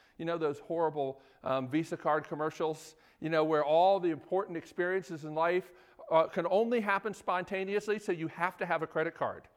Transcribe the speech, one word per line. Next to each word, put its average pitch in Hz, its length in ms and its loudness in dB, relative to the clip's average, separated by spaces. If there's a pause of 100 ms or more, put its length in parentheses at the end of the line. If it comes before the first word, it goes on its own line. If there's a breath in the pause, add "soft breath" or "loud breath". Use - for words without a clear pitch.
(180 soft breath)
You 160 60 -8
know 170 140 -2
those 147 200 0
horrible, 151 600 -2 (220 soft breath)
um, 131 260 -2
Visa 156 280 -2
card 151 320 0
commercials, 156 680 -4 (240 soft breath)
you 160 100 -4
know, 156 140 4
where 156 200 2
all 180 360 6
the 175 100 0
important 180 460 -2
experiences 175 680 -4
in 151 100 -8
life, 175 380 2 (380 loud breath)
uh, 160 140 6
can 170 260 -2
only 233 300 2
happen 202 340 0
spontaneously, 196 840 -2
so 208 140 -4
you 160 160 -4
have 175 300 -4
to 185 80 -4
have 165 160 0
a 160 40 -4
credit 160 280 -2
card, 98 420 -4